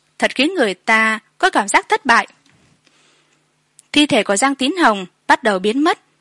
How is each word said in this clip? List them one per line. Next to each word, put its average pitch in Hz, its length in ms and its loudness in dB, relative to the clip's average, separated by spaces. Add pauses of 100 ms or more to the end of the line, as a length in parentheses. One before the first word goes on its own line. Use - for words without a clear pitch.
(180)
thật 214 160 -2
khiến 311 200 0
người 226 200 0
ta 220 440 0 (200)
có 370 120 2
cảm 214 180 -2
giác 294 200 -2
thất 427 180 -2
bại. 226 220 2 (1600)
Thi 294 140 2
thể 240 160 0
của 196 140 -2
Giang 277 180 0
Tín 277 220 -4
Hồng 214 300 0 (200)
bắt - 160 2
đầu 208 160 -2
biến 220 260 -2
mất, 381 140 0 (220)